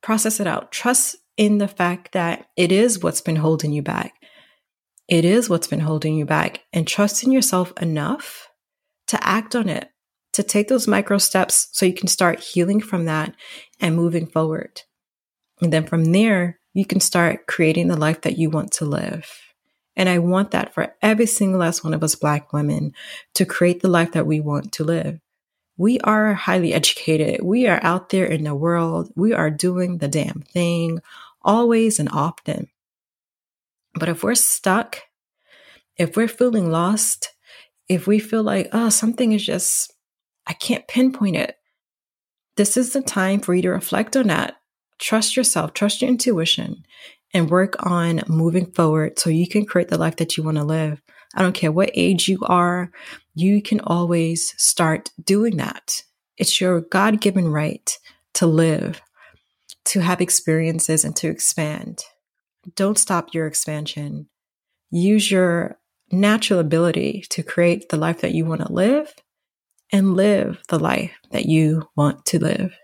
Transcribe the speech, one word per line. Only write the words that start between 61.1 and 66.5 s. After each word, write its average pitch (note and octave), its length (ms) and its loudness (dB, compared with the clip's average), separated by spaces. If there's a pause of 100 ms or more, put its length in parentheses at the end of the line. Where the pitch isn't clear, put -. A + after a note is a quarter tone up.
to - 100 -4
expand. - 760 -6 (720)
Don't G3+ 220 2
stop E3+ 360 -2
your D#3+ 140 -2
expansion. D3+ 840 -8 (600)
Use F#3+ 380 4
your F3+ 480 0 (340)
natural G3+ 500 2